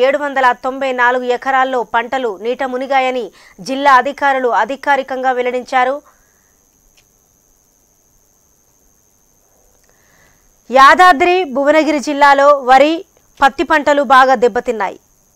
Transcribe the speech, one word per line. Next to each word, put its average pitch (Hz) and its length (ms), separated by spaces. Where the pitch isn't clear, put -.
ఏడు 277 120
వందల 269 340
తొంభై 262 400
నాలుగు 247 320
ఎకరాల్లో 262 600
పంటలు 240 540
నీట 240 260
మునిగాయని 254 600
జిల్లా 269 340
అధికారులు 262 540
అధికారికంగా 254 840
వెల్లడించారు. 247 680
యాదాద్రి 349 720
భువనగిరి 294 560
జిల్లాలో 277 500
వరి, 302 340
పత్తి 269 240
పంటలు 294 420
బాగా 262 200
దెబ్బతిన్నాయి. 226 640